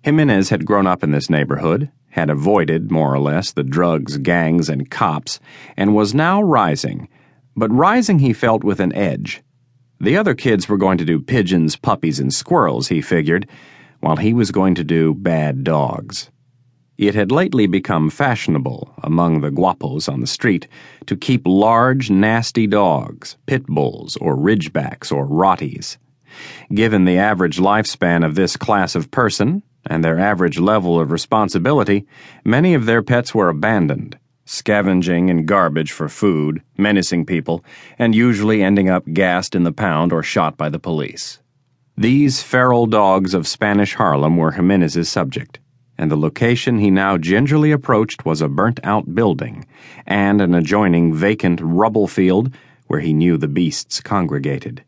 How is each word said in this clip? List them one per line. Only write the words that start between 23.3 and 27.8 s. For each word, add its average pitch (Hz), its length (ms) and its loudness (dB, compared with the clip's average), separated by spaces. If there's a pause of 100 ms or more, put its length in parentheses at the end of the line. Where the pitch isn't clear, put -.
pit 131 200 -4
bulls, 78 520 -4
or - 180 -2
ridgebacks, 76 760 -2
or 71 160 -2
rotties. 82 680 -2 (760)
Given 107 320 2
the 90 140 4
average 92 380 0
lifespan 92 680 0